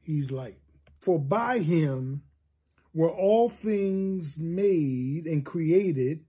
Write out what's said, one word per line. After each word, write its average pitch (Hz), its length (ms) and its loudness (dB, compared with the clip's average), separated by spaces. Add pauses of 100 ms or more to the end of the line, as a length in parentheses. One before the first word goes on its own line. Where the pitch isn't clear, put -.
He's 147 280 -4
light. 131 300 -10 (400)
"For 180 180 2
by 226 400 0
him 143 640 0 (720)
were 160 160 2
all 214 400 2
things 190 880 -2
made 160 880 0
and 151 180 -2
created" 160 840 2